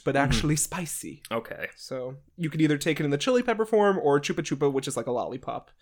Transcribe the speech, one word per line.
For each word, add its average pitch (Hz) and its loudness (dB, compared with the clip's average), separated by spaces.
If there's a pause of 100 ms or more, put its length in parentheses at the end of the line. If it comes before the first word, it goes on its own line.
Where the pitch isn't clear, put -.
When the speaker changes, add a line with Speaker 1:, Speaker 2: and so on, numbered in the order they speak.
Speaker 1:
but 135 0
Speaker 2:
Mm-hmm. 139 4
Speaker 1:
actually 143 2
spicy. - -6
Speaker 2:
Okay. - -6
Speaker 1:
So 131 -10 (220)
you 165 -4
could 156 -2
either 151 4
take 151 -2
it - 0
in 143 0
the 143 2
chili 247 2
pepper 226 0
form 202 4
or 190 4
Chupa 165 -2
Chupa, 143 0
which 135 -2
is, 135 -6
like, 117 -4
a 127 -4
lollipop. 120 -6 (120)